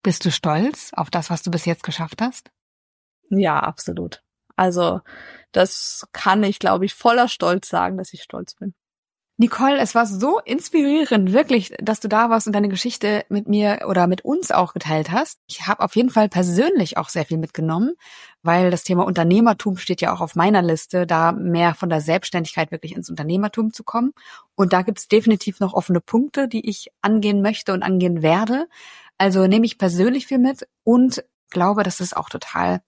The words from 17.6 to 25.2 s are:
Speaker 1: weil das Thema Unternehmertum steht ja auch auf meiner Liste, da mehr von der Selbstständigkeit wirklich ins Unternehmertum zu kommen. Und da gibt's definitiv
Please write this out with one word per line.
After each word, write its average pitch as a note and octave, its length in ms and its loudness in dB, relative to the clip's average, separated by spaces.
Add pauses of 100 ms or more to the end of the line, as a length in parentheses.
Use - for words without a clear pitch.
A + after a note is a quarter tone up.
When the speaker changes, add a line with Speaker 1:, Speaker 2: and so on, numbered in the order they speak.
Speaker 1:
weil F3 280 4
das F3 120 -4
Thema F3+ 220 2
Unternehmertum F#3+ 720 2
steht - 240 -6
ja - 140 0
auch E3+ 80 -6
auf E3 140 -6
meiner F#3 260 4
Liste, F3 440 0
da E3 280 2
mehr E3+ 420 0
von F3+ 140 -6
der D#3+ 100 0
Selbstständigkeit D#3+ 720 -4
wirklich E3+ 240 -12
ins E3+ 140 -12
Unternehmertum F#3+ 640 -4
zu - 100 -18
kommen. B3 300 -2 (420)
Und F#3+ 160 2
da F#3 120 4
gibt's - 260 -6
definitiv G#3+ 500 2